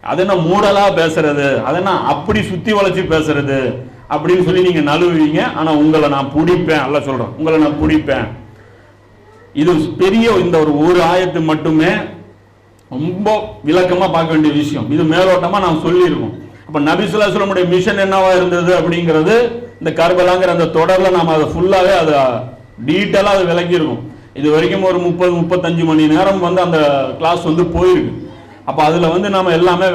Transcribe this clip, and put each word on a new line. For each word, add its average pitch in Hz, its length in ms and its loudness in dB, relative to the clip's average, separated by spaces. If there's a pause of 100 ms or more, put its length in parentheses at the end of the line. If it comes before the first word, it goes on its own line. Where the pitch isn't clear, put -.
(100)
அது 151 140 -2
என்ன 196 100 0 (140)
மூடலா 202 380 2 (140)
பேசுறது, 151 460 0 (200)
அது 147 140 -2
என்ன 196 120 -2 (200)
அப்படி 214 280 -2 (100)
சுத்தி 180 280 -4
வளைச்சு 185 240 0 (100)
பேசுறது 143 460 -2 (560)
அப்படின்னு 170 340 0
சொல்லி 185 200 2
நீங்க 160 220 0
நழுவுவீங்க. 160 500 2 (200)
ஆனா 160 100 -2 (120)
உங்களை 156 340 2
நான் 135 180 -4
பிடிப்பேன், 160 520 0
அல்லாஹ் 143 220 -2
சொல்றான், 120 300 -6
உங்களை 160 260 0
நான் 147 180 -2
பிடிப்பேன். 147 440 0 (1400)
இது 175 120 2 (280)
பெரிய 226 240 2 (180)
இந்த 170 200 0
ஒரு, 151 80 0 (140)
ஒரு 180 140 4 (120)
ஆயத்து 180 300 -2 (100)
மட்டுமே 160 400 0 (960)
ரொம்ப 180 380 -4 (380)
விளக்கமா 180 480 2
பார்க்க 160 200 0
வேண்டிய 156 180 2 (100)
விஷயம். 123 320 -4
இது 170 80 0 (120)
மேலோட்டமா 185 520 2
நாம் 156 200 0
சொல்லியிருக்கோம். 160 480 0 (320)
அப்ப 156 120 -6 (100)
நபி 180 160 0
ஸல்லல்லாஹு 202 240 0
அலைஹி 185 80 -2
வஸல்லமுடைய 190 380 0
மிஷன் 196 320 0
என்னவா 190 320 2
இருந்தது 175 400 0
அப்படிங்கிறது 170 580 0 (440)
இந்த 160 100 -4 (100)
கர்பலாங்கிற 180 540 2
அந்த 165 200 0
தொடர்ல 185 400 2
நாம 165 220 0
அதை 151 160 2
ஃபுல்லாவே 185 500 2
அதை 151 160 2 (720)
டீட்டெயிலா 202 460 0
அதை 190 160 2
விளக்கியிருக்கோம். 170 520 -2 (380)
இது 147 100 0
வரைக்கும் 185 380 0
ஒரு 180 180 0
முப்பது, 175 320 0
முப்பத்தஞ்சு 170 500 0
மணி 156 240 4
நேரம் 190 320 2
வந்து 185 220 0
அந்த 165 120 0 (400)
கிளாஸ் 165 300 0
வந்து 165 160 2 (120)
போயிருக்கு. 175 360 2 (560)
அப்ப 139 100 -4 (100)
அதுல 170 260 2
வந்து 202 220 -2
நாம 185 220 0
எல்லாமே 180 360 2